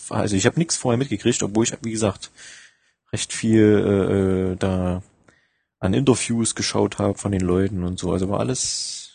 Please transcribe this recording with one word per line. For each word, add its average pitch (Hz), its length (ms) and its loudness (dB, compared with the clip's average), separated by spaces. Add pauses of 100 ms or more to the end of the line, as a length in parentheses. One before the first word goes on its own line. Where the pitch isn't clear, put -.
also 101 260 -2
ich 98 100 2
hab 123 120 2
nix 170 180 -2
vorher 120 220 0
mitgekriegt, 120 460 -2
obwohl 101 200 0
ich, - 180 -2
wie 113 100 -6
gesagt, 107 400 -2 (840)
recht - 180 -6
viel, 110 300 4
äh, 95 880 4
äh, 92 60 -4
da 92 440 -2 (800)
an 95 140 0
Interviews 117 600 0
geschaut 104 440 -2
hab 101 220 0
von 101 100 -4
den 95 100 0
Leuten 92 440 0
und 90 140 -6
so. 90 120 -4
Also 92 180 0
war 101 120 -2
alles, - 720 -6